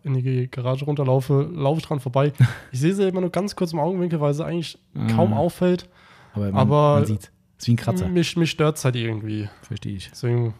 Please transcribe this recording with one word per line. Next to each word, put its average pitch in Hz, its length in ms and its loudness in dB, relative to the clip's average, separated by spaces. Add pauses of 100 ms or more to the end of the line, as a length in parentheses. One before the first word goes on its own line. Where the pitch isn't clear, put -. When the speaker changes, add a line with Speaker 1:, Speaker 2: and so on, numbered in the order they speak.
Speaker 1:
in 139 100 -4
die 127 360 -2
Garage 131 360 -4
runterlaufe, 139 680 2
laufe 151 280 0
ich - 40 -10
dran 147 140 -4
vorbei. 135 320 0 (200)
Speaker 2:
<laughs> - 200 -16
Speaker 1:
Ich 123 80 -4
sehe 170 140 2
sie 196 140 2
immer 185 140 -2
nur 180 100 -2
ganz 196 240 -2
kurz 165 180 -4
im 165 60 -2
Augenwinkel, 170 420 0
weil 143 120 2
sie 156 120 -4
eigentlich 165 320 -6 (360)
kaum 110 200 4
Speaker 2:
Ah. 110 40 0
Speaker 1:
auffällt. 175 520 0 (440)
Speaker 2:
Aber 104 120 -2
man, 98 100 0
Speaker 1:
Aber 147 400 4
Speaker 2:
man 107 100 4
sieht's. 104 260 -6 (260)
Ist - 100 -8
wie 120 60 4
ein 117 40 2
Kratzer. 185 300 -2
Speaker 1:
mich, 175 300 0
mich 160 140 2
stört's 151 340 0
halt 127 100 0
irgendwie. 107 540 -4 (120)
Speaker 2:
Verstehe 104 340 -10
ich. - 140 -12
Speaker 1:
Deswegen 120 500 -2